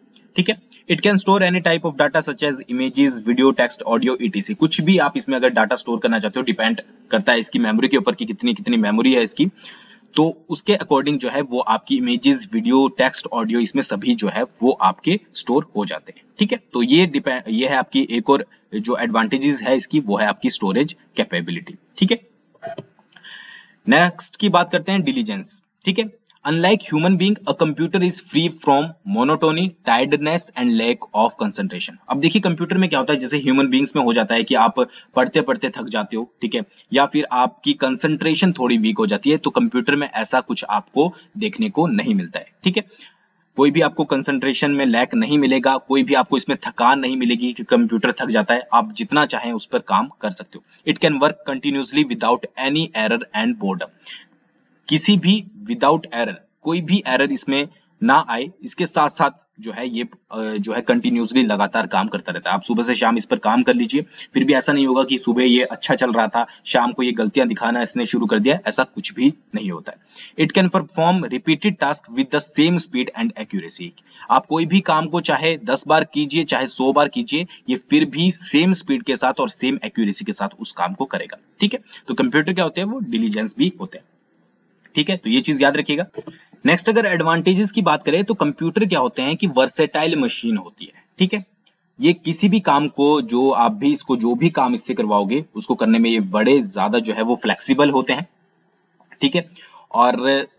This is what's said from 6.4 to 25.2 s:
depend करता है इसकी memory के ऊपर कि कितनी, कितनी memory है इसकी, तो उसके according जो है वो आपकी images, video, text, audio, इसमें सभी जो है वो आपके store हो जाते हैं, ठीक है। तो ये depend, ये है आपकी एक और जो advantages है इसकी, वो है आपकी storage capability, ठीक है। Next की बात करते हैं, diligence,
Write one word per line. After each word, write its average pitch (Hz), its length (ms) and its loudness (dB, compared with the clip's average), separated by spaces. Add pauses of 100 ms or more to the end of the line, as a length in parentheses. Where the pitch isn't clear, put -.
depend 113 360 0 (300)
करता 110 220 2
है 117 80 2
इसकी 120 180 -4
memory 113 300 2
के 139 80 2
ऊपर 117 180 2
कि 226 120 -8
कितनी, 120 280 -4
कितनी 104 220 -4
memory 113 380 2
है 123 80 2
इसकी, 131 240 0 (680)
तो 151 80 4 (260)
उसके 151 240 -2
according 147 440 0
जो 123 120 -4
है 135 120 -4
वो 123 180 -4
आपकी 113 360 -2
images, 123 560 0
video, 123 340 2 (120)
text, 131 280 0
audio, 117 340 -2
इसमें 120 220 0
सभी 110 320 0
जो 107 140 -2
है 104 140 -2 (200)
वो 123 80 4 (120)
आपके 160 360 2 (160)
store 143 420 -2
हो 104 100 -2
जाते 78 300 -12
हैं, - 60 -20 (160)
ठीक 208 140 0
है। 240 80 -6 (120)
तो 123 100 0
ये 147 240 6
depend, 135 420 -4
ये 117 200 0
है 139 80 0
आपकी 135 340 0
एक 117 200 -2
और 135 140 2 (320)
जो 113 200 -4
advantages 117 680 -2
है 127 140 0
इसकी, 151 240 -2
वो 101 160 -2
है 107 100 0
आपकी 104 240 -2
storage 113 440 -2 (220)
capability, 87 580 -6 (240)
ठीक 190 140 2
है। 226 80 -2 (1700)
Next 175 500 2
की 208 120 0
बात 175 240 2
करते 175 200 -2
हैं, 190 100 0
diligence, 110 600 -4 (220)